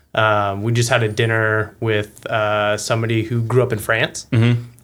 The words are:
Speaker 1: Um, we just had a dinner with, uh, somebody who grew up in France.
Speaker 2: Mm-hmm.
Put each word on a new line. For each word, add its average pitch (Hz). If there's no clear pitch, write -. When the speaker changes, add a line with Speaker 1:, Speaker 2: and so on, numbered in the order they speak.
Speaker 1:
Um, 104
we 117
just 120
had 120
a 107
dinner 110
with, 107
uh, 107
somebody 113
who 117
grew 120
up 117
in 107
France. 113
Speaker 2:
Mm-hmm. 120